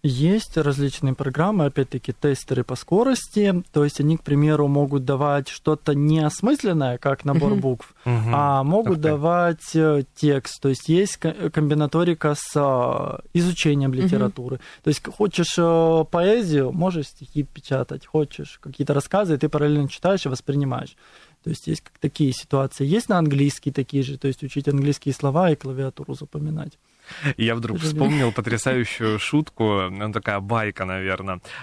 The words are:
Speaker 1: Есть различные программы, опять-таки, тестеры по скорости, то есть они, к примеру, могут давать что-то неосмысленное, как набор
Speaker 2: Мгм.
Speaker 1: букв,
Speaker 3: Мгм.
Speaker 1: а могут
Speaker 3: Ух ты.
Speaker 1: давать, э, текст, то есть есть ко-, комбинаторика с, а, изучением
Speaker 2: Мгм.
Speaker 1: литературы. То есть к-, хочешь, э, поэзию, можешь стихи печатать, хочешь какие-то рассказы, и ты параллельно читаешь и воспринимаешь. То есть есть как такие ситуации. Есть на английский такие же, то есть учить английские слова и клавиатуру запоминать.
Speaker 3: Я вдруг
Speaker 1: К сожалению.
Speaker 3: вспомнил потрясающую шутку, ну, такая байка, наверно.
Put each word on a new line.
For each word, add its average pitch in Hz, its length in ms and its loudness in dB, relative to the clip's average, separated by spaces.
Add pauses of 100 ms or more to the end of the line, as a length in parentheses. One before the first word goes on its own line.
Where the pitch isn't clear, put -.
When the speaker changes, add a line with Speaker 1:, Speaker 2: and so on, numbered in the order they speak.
Speaker 1:
Есть 156 540 2
различные 143 580 0
программы, 151 500 0
опять-таки, 135 480 -2
тестеры 131 500 0
по 127 120 -6
скорости, 202 880 0 (100)
то 147 100 4
есть 147 160 0
они, 151 180 4
к - 60 -8
примеру, 147 440 4
могут 139 380 2
давать 143 440 0
что-то - 460 -2
неосмысленное, 156 1040 2
как 139 260 -2
набор 143 260 2
Speaker 2:
Мгм. 135 100 2
Speaker 1:
букв, 127 340 -4 (100)
Speaker 3:
Мгм. 117 300 0
Speaker 1:
а 139 280 2
могут 190 340 2
Speaker 3:
Ух 151 60 -4
ты. 160 60 2
Speaker 1:
давать, 165 680 0
э, 156 280 4 (120)
текст, 143 460 0
то 139 80 0
есть - 200 -2
есть 185 280 2
ко-, 165 320 -4
комбинаторика 151 840 0
с, - 200 -12
а, 131 640 0 (140)
изучением 165 560 2
Speaker 2:
Мгм. 127 120 -2
Speaker 1:
литературы. 175 580 0 (240)
То - 60 0
есть 147 120 0
к-, - 100 -14
хочешь, 175 460 0
э, 165 540 4
поэзию, 175 600 2
можешь 175 360 -2
стихи - 360 -6
печатать, 135 640 -6
хочешь - 560 -4
какие-то 143 320 -4
рассказы, 175 400 0
и 143 40 2
ты 151 120 0
параллельно 147 400 2
читаешь 185 360 -2
и 147 40 0
воспринимаешь. 131 680 -4 (480)
То - 60 -6
есть - 180 -8
есть 156 140 -4
как - 180 -20
такие 139 340 0
ситуации. 135 520 -2
Есть 190 240 0
на 202 80 2
английский 143 540 0
такие 135 320 -2
же, 135 140 -8
то 139 100 -4
есть 135 160 -4
учить 139 240 -6
английские 143 460 0
слова 147 360 2
и 151 60 4
клавиатуру 135 580 -8
запоминать. 151 640 -8 (600)
Speaker 3:
Я 113 180 0
вдруг 113 220 -4
Speaker 1:
К 165 40 -4
сожалению. 151 280 0
Speaker 3:
вспомнил 139 240 2
потрясающую 113 880 -2
шутку, - 440 -2 (260)
ну, 104 220 -6
такая 104 300 -2
байка, 104 420 -4
наверно. 95 560 -4 (240)